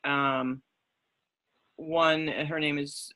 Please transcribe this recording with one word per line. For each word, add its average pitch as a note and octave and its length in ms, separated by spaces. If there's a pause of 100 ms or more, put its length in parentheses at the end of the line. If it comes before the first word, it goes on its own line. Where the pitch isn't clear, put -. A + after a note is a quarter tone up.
Um, C3+ 580 (1160)
one, D#3+ 500
her D3+ 320
name D3 180
is, - 380